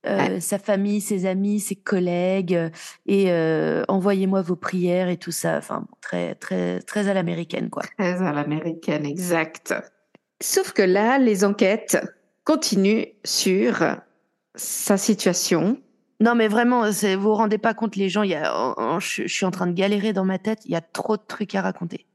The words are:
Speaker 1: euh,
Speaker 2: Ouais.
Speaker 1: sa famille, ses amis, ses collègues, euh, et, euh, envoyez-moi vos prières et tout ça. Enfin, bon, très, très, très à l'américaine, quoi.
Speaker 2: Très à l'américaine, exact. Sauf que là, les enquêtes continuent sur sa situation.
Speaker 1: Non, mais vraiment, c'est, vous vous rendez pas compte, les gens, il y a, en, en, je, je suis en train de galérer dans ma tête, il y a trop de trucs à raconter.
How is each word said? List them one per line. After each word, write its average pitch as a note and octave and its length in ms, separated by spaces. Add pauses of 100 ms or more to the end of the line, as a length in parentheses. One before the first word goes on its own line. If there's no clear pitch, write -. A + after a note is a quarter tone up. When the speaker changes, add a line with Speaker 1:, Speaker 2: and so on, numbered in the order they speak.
Speaker 1:
euh, G3+ 120
Speaker 2:
Ouais. F#3+ 220
Speaker 1:
sa G3 200
famille, G3+ 420
ses F#3+ 240
amis, G3 340
ses F#3+ 160
collègues, F3+ 800
euh, E3 140 (380)
et, G3 240
euh, D#3+ 560
envoyez-moi F#3+ 540
vos F3 140
prières F3+ 540
et F3 80
tout E3+ 140
ça. E3 260
Enfin, - 240
bon, - 200
très, F2 340
très, F3+ 460
très G3+ 280
à G3+ 40
l'américaine, E3+ 560
quoi. - 140 (140)
Speaker 2:
Très F3+ 240
à F3 100
l'américaine, D3+ 760
exact. E3 680 (680)
Sauf - 300
que - 120
là, G#3 340
les G#3+ 260
enquêtes G3+ 540 (460)
continuent A3 600 (200)
sur G3 580 (720)
sa - 420
situation. F#3+ 840 (380)
Speaker 1:
Non, A#3 160
mais A3+ 120
vraiment, A#3 440
c'est, G3 240
vous G3 80
vous G#3+ 120
rendez G#3+ 220
pas A3 160
compte, A3 220
les G3 140
gens, G#3 140
il F#3+ 80
y D#3+ 40
a, C#3+ 200
en, A#2 260
en, A#2+ 180
je, - 240
je - 100
suis - 120
en F#3 60
train F#3 160
de F3 60
galérer G3+ 400
dans F#3+ 120
ma F#3+ 140
tête, G#3+ 260
il - 60
y E3+ 40
a E3 60
trop - 360
de - 100
trucs - 280
à G3 60
raconter. F#3 540